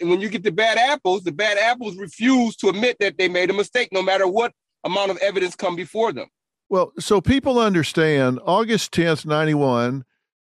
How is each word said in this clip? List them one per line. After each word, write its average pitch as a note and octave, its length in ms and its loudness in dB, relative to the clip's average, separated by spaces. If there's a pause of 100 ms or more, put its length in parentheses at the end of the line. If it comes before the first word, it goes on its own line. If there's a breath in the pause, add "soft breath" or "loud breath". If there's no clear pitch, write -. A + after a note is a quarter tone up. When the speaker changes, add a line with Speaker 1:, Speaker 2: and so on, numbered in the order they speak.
Speaker 1:
when F3+ 140 2
you G#3+ 80 -4
get F#3+ 120 -6
the G3+ 100 -2
bad A3 260 0
apples, A#3 460 0
the E3+ 80 -6
bad G3+ 260 -2
apples A3 400 -2
refuse A3+ 580 0
to G3 140 0
admit A3+ 300 0
that G3 180 -2
they F#3 100 2
made F3+ 220 0
a - 20 2
mistake, G#3 400 -2
no F#3+ 80 -2
matter F#3+ 260 2
what A3+ 280 -2 (300)
amount G3 260 -2
of F3+ 80 -6
evidence F#3 360 -2
come F3 220 -4
before G#3 380 -2
them. A2 140 -12 (420)
Speaker 2:
Well, F#3 280 0
so G3+ 220 0
people B3+ 380 2
understand, D#3 840 2
August G#3+ 480 0
tenth, E3+ 360 0
ninety-one, C#3 800 0 (500)